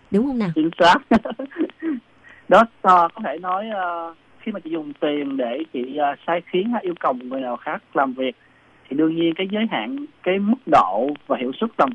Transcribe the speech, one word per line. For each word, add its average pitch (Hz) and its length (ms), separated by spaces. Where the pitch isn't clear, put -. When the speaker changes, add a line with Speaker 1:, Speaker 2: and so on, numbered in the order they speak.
Speaker 1:
đúng 220 160
không 262 120
nào? 196 160
Speaker 2:
Chính 160 240
xác. 180 180
<laughs> 233 80
Đó, 208 160
ờ, 180 320
có 226 100
thể 151 140
nói, 185 300
ờ, 170 460
khi 220 120
mà 190 80
chị 160 100
dùng 156 300
tiền 147 360
để 123 220
chị, 131 240
à, 143 200
sai 170 200
khiến 196 260
hay 214 100
yêu 180 180
cầu 151 120
một 123 120
người 131 160
nào 123 160
khác 165 260
làm 139 180
việc, 127 240
thì 135 80
đương 160 200
nhiên 165 180
cái 190 160
giới 214 200
hạn, 127 260
cái 185 160
mức 202 280
độ 113 440
và 131 100
hiệu 127 160
suất 226 260
làm 135 160